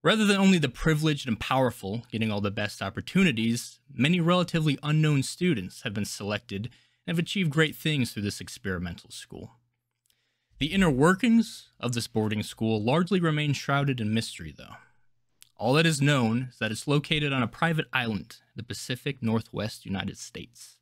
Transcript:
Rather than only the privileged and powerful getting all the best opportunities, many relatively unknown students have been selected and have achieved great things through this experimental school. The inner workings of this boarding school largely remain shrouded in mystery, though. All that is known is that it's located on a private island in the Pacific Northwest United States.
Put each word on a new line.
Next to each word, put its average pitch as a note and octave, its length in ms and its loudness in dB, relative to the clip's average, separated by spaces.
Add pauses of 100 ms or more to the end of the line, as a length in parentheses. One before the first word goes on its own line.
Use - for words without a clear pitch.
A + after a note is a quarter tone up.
Rather G#3 240 4
than G3+ 100 4
only F#3+ 220 6
the D3 100 2
privileged D3+ 600 0
and A2+ 100 -2
powerful A#2+ 720 -2
getting A2 200 -2
all G#2 100 -2
the G2+ 100 0
best G#2 320 -6
opportunities, A2+ 960 -2 (140)
many E3+ 280 0
relatively E3 640 2
unknown D3+ 400 2
students B2+ 600 -2
have A2 120 -6
been G#2 100 -2
selected G#2 640 -6 (380)
and F3 100 -2
have E3+ 80 0
achieved F#3 260 -2
great D3+ 260 0
things D3 360 0
through G#2+ 100 -6
this G2+ 180 -4
experimental F2+ 680 -8
school. - 420 -16 (1040)
The D3+ 140 -2
inner F#3+ 180 4
workings F#3+ 760 4 (120)
of A#2+ 120 -2
this A#2 160 -2
boarding G#2+ 340 0
school A2+ 400 -2
largely E3 380 2
remain D3+ 320 2
shrouded C#3 480 0
in G#2+ 140 0
mystery, F2+ 420 -4
though. - 180 -20 (840)
All A#2+ 180 0
that E3 120 4
is D#3 160 0
known B2+ 500 2
is - 60 -20
that A2 140 -2
it's - 160 -6
located D3 440 0
on C3+ 100 0
a A2+ 60 0
private E3 440 0
island A2+ 480 -2
in - 160 -20
the A2 80 -10
Pacific - 580 -8
Northwest A2 640 -2
United F#2+ 340 -6
States. - 640 -16